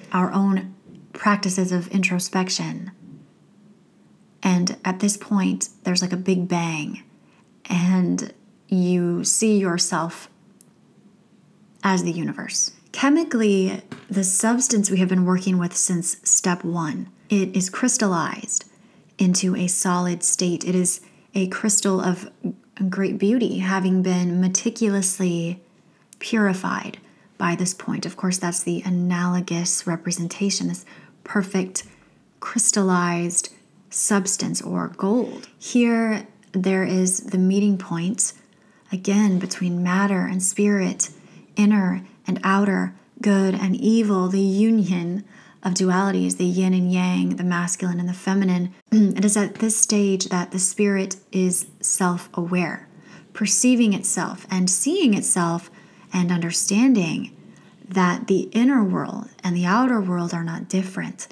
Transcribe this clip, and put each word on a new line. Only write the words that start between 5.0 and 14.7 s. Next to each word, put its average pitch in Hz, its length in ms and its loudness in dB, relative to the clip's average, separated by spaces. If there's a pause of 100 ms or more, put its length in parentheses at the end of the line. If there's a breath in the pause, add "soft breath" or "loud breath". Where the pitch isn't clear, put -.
this 202 180 0
point, 190 500 -2 (160)
there's, 180 160 0
like, 180 140 -2
a - 20 0
big 180 320 0
bang, 165 540 -4 (640 soft breath)
and 180 680 0 (360)
you 180 540 2
see 214 360 2
yourself 175 720 -2 (1500)
as 190 200 0
the 170 80 -2
universe. - 600 -6 (200)
Chemically, 220 880 2 (260)
the 190 160 0
substance 220 680 2